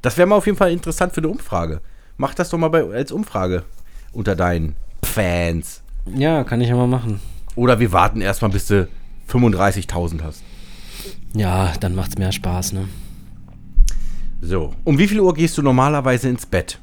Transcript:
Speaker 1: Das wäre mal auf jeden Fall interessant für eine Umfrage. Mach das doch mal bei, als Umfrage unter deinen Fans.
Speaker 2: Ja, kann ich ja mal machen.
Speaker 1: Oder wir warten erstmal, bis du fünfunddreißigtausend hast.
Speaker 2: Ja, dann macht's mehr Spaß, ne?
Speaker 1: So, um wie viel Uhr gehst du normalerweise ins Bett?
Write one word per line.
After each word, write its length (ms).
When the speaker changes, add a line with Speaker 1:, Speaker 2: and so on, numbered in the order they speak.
Speaker 1:
Das 160
wäre 100
mal 80
auf 80
jeden 140
Fall 140
interessant 420
für 80
eine 60
Umfrage. 520
Mach 160
das 160
doch 80
mal 100
bei, 160
als 280
Umfrage 520
unter 240
deinen 400
Fans. 800
Speaker 2:
Ja, 300
kann 160
ich 80
ja 80
mal 100
machen. 340
Speaker 1:
Oder 240
wir 120
warten 280
erstmal, 320
bis 140
du 200
fünfunddreißigtausend 960
hast. 200
Speaker 2:
Ja, 460
dann 160
macht's 220
mehr 140
Spaß, 420
ne? 140
Speaker 1:
So, 340
um 140
wie 100
viel 120
Uhr 140
gehst 240
du 40
normalerweise 680
ins 180
Bett? 360